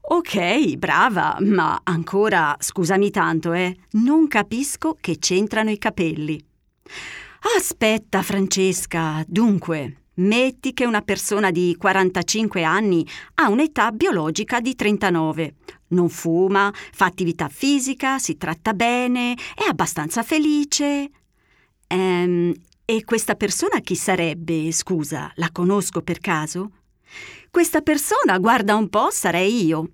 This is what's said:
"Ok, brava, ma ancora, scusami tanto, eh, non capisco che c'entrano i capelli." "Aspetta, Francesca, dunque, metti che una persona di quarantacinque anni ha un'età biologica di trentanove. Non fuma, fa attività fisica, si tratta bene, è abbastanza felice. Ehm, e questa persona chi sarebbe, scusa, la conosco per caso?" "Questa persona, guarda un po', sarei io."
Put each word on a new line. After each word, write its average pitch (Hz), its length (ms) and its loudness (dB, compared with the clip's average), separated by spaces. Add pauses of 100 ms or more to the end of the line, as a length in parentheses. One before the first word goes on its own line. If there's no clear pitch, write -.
"Ok, 214 720 0
brava, 165 640 2
ma 185 440 2
ancora, 170 720 0
scusami 196 520 0
tanto, 165 420 0
eh, 180 240 -2 (160)
non 285 340 4
capisco 262 760 -2
che 156 180 -4
c'entrano 214 520 0
i 208 80 -2
capelli." 156 640 -4 (1120)
"Aspetta, 214 680 0
Francesca, 180 1040 -2
dunque, 170 760 0 (140)
metti 247 600 0
che 247 100 0
una 214 180 0
persona 202 480 0
di 175 280 0
quarantacinque 190 840 0
anni 175 440 2 (280)
ha 294 140 2
un'età 233 440 0
biologica 220 680 -2
di 254 140 -4
trentanove. 165 800 0 (340)
Non 175 200 4
fuma, 190 640 0 (200)
fa 190 140 0
attività 170 420 -2
fisica, 269 680 0
si - 180 -4
tratta - 380 -4
bene, 247 600 0 (200)
è 427 140 -4
abbastanza 226 540 -2
felice. 294 880 0 (760)
Ehm, 180 680 2 (320)
e 220 200 0
questa 233 300 0
persona 226 460 0
chi - 160 -4
sarebbe, 165 760 -2
scusa, 151 640 -4
la 165 140 -2
conosco 180 520 0
per 170 160 -4
caso?" 180 520 -4 (800)
"Questa 330 300 2
persona, 302 580 2
guarda 214 380 4
un 214 120 0
po', 233 220 0
sarei 185 560 0
io." 160 260 0